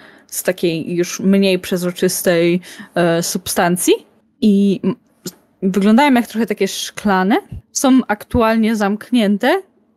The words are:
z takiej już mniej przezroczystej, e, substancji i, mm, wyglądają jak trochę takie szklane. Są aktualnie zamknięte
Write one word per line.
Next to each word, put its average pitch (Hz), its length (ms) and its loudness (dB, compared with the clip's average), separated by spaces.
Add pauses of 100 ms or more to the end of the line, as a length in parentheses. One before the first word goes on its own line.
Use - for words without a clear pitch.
(260)
z - 160 -12
takiej 175 540 -4
już 175 240 -4
mniej 196 380 2
przezroczystej, 180 1040 -2 (340)
e, 170 280 0
substancji 180 720 0 (460)
i, 202 440 2
mm, 185 120 -2 (680)
wyglądają 214 520 4
jak 240 120 0
trochę 220 200 -4
takie 196 220 -2
szklane. 190 680 -2 (360)
Są 262 360 2
aktualnie 220 680 0
zamknięte 214 880 0 (340)